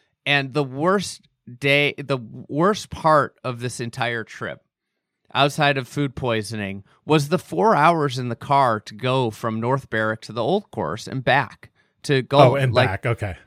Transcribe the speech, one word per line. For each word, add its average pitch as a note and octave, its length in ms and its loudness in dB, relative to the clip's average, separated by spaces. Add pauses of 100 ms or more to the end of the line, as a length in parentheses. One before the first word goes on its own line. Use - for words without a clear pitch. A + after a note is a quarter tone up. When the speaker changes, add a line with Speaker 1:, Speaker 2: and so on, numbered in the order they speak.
(260)
Speaker 1:
And C#3 260 0
the D3 120 0
worst D#3+ 580 -2 (360)
day, C#3+ 380 2
the C#3 220 -4
worst C#3+ 720 -2
part D3+ 520 2
of B2 180 -6
this B2 200 -6
entire A#2 440 -4
trip, - 360 -12 (720)
outside C#3+ 460 2
of B2+ 100 -8
food C#3+ 260 -4
poisoning, G#2+ 720 -4 (220)
was D3 240 2
the F3+ 80 2
four F#3+ 360 0
hours D3 440 2
in B2 100 -4
the A#2 80 -6
car C3 440 2
to - 140 -18
go B2+ 360 0
from A2 300 -4
North B2+ 280 -2
Berwick A2 340 -2
to - 100 -16
the A2+ 120 -4
old E3 260 -2
course F#2 380 -6
and B2+ 160 -8
back C3 460 0 (340)
to C3+ 180 2
go, C3+ 300 6
Speaker 2:
Oh, - 20 0
and C3+ 200 0
Speaker 1:
like, B2 140 4
Speaker 2:
back. F#2+ 180 -6
Okay. A2 300 -4 (100)